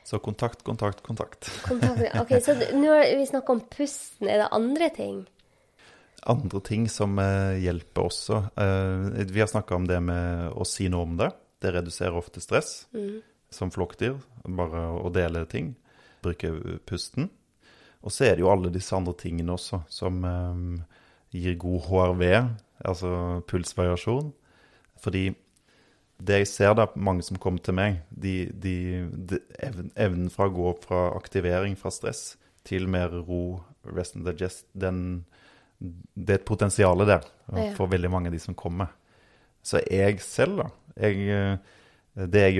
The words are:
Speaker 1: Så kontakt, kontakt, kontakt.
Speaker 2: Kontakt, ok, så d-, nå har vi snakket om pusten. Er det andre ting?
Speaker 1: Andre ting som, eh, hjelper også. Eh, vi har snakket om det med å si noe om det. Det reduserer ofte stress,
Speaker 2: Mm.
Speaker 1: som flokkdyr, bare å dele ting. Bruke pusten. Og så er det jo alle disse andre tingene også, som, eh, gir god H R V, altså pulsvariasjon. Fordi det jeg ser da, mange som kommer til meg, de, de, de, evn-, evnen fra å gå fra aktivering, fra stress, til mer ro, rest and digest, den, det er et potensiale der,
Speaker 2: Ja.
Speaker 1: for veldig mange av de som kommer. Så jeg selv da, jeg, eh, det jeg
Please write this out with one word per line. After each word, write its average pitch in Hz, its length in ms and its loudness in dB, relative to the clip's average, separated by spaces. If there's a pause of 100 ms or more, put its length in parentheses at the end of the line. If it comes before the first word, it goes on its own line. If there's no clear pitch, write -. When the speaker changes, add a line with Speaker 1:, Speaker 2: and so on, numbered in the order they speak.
Speaker 1:
Så - 180 -6
kontakt, - 440 -4
kontakt, 107 380 -4
kontakt. - 460 -8 (140)
Speaker 2:
Kontakt, 240 420 0 (120)
ok, 240 240 2
så 285 160 4
d-, 247 180 0
nå 285 180 6
har 302 160 8
vi 269 200 4
snakket 269 280 0
om 226 120 -2
pusten. - 600 -6
Er 208 160 4
det - 80 -2
andre 285 400 2
ting? 196 320 -6 (1000)
Speaker 1:
Andre 104 400 0
ting 113 260 0
som, 98 320 -2
eh, 98 400 2
hjelper 90 480 -2
også. - 300 -2 (140)
Eh, 95 760 0
vi 98 140 2
har 104 100 2
snakket 104 240 -2
om 90 140 0
det 90 100 2
med 87 560 -2
å - 80 -4
si - 240 -2
noe 87 160 0
om 85 160 -4
det. 147 120 0 (280)
Det 95 140 0
reduserer 87 420 -2
ofte 87 240 -8
stress, - 540 -2
Speaker 2:
Mm. 208 240 -8 (340)
Speaker 1:
som - 180 -6
flokkdyr, 107 460 -4 (320)
bare 85 380 -4 (180)
å 87 80 -4
dele 85 340 0
ting. 135 300 -6 (460)
Bruke 85 640 -6
pusten. 120 420 -6 (760)
Og 101 80 -10
så - 140 0
er 98 100 6
det 82 40 2
jo 92 100 6
alle 92 220 4
disse 95 240 -4
andre 90 180 -2
tingene 85 380 -4
også, 90 380 -6
som, 92 340 -4
eh, 90 600 -4 (500)
gir 90 240 -2
god 90 240 -2
H 92 180 2
R 90 140 6
V, 90 180 4 (540)
altså 90 600 -2
pulsvariasjon. 92 840 0 (720)
Fordi 95 340 -2 (880)
det 101 160 4
jeg 98 80 4
ser 101 280 6
da, 110 200 6
mange 92 280 0
som - 140 -8
kommer 90 240 -2
til 92 120 -2
meg, 92 360 0
de, 92 360 -4
de, 90 640 -4
de, 92 280 -6 (200)
evn-, 95 380 -8
evnen 90 340 0
fra 101 160 2
å 92 80 -2
gå 87 260 0
fra 90 360 2
aktivering, 92 600 -2
fra 95 140 -8
stress, - 460 -8 (260)
til 92 240 -2
mer 90 220 0
ro, 87 520 -4 (220)
rest 90 320 -6
and - 100 -8
digest, 90 380 -6 (100)
den, 90 520 -4 (560)
det 87 480 -8
er 98 100 4
et - 60 -16
potensiale 98 600 4
der, 95 180 6 (300)
Speaker 2:
Ja. 202 220 -2
Speaker 1:
for 95 120 0
veldig 90 220 0
mange 90 180 -2
av 85 40 -4
de 82 80 -4
som 90 160 -10
kommer. 87 320 -4 (720)
Så - 200 2 (100)
jeg 98 300 4
selv 175 360 0
da, - 120 -2 (260)
jeg, 101 320 0
eh, 98 300 2 (580)
det 95 240 2
jeg 95 200 8